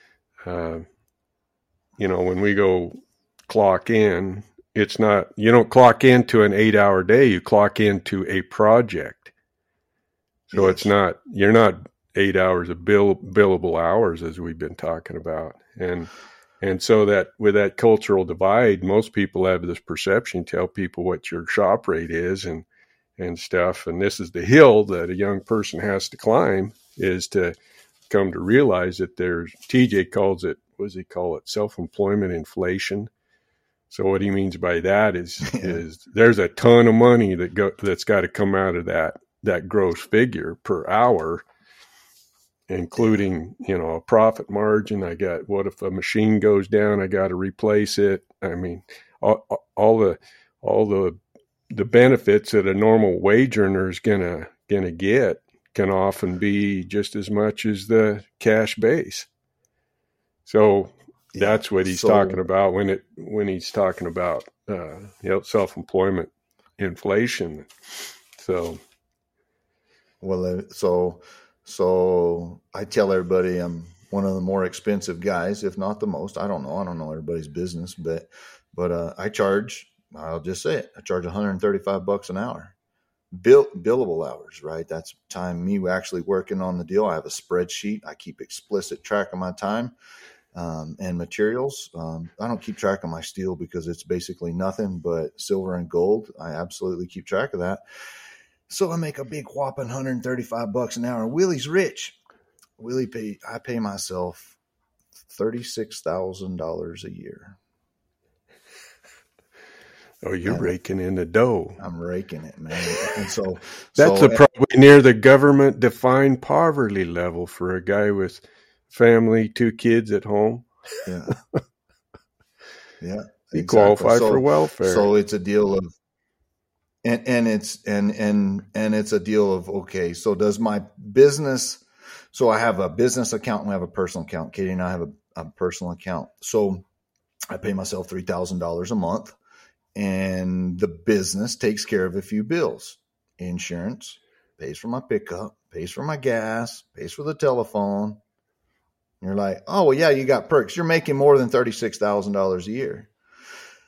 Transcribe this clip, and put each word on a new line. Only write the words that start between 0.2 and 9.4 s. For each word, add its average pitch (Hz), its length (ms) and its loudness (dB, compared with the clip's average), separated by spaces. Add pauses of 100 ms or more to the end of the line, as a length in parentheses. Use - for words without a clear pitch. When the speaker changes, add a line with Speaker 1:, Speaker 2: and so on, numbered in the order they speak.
Speaker 1:
uh, 82 320 -8 (1200)
you 101 80 -2
know, 92 140 0
when 92 200 -2
we 101 140 2
go 92 420 0 (500)
clock 98 440 2
in, 98 520 2 (320)
it's 104 240 0
not, 104 360 4
you 107 160 2
don't 117 200 6
clock 123 320 8
into 123 400 6
an 101 100 4
eight-hour 101 500 4
day, 117 220 6
you 95 160 2
clock 104 380 2
into 98 500 0
a 95 140 -2
project. 107 880 2 (1160)